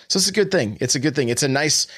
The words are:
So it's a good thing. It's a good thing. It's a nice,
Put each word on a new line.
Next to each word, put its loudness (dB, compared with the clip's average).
So -2
it's 2
a -6
good 2
thing. 0
It's 0
a 0
good 0
thing. 0
It's 0
a 2
nice, 0